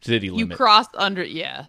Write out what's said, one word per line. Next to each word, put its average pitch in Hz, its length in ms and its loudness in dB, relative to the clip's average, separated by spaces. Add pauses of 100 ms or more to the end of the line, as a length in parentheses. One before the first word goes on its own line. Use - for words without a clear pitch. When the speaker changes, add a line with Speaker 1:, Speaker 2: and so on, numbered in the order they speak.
Speaker 1:
city 113 240 -2
Speaker 2:
You 92 80 -8
Speaker 1:
limit. 220 220 -4
Speaker 2:
crossed 226 360 4
under, 196 300 -4
yeah. 139 460 -10